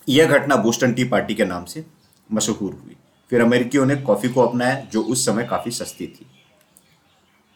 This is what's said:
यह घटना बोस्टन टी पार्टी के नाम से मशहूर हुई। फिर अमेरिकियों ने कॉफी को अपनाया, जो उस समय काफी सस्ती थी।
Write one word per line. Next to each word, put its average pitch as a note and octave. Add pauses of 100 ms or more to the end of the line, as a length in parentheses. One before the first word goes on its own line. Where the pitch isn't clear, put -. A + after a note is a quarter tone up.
यह D3
घटना C#3
बोस्टन A#2
टी B2
पार्टी G2+
के G#2+
नाम F2+
से D#3 (480)
मशहूर G2+
हुई। - (340)
फिर B2
अमेरिकियों B2
ने C#3
कॉफी A2+
को B2+
अपनाया, B2
जो G#2+
उस -
समय A2+
काफी F2+
सस्ती -
थी। - (1300)